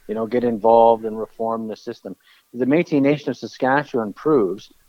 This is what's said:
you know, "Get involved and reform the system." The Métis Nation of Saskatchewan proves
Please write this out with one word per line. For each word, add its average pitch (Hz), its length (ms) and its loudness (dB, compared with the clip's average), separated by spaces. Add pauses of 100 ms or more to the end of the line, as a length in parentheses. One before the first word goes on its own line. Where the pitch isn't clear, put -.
you 107 60 -6
know, 113 120 -4
"Get 240 160 -2
involved 113 640 4
and 110 120 -6
reform 113 520 -6
the 104 80 -10
system." 104 400 -14 (360)
The 120 120 -4
Métis 151 360 2
Nation 143 300 0
of 117 60 -8
Saskatchewan 127 760 -2
proves 107 600 -2 (160)